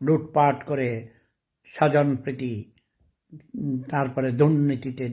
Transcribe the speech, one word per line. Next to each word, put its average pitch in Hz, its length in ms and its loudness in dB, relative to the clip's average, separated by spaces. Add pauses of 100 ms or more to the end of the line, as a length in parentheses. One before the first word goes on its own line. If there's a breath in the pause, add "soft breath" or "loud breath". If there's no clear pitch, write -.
লুটপাট 147 560 2 (140)
করে, 131 180 -2 (840 soft breath)
স্বজনপ্রীতি, 135 800 0 (1040)
উম, 139 160 -4 (160)
তারপরে 131 360 -2 (120)
দুর্নীতিতে 135 720 2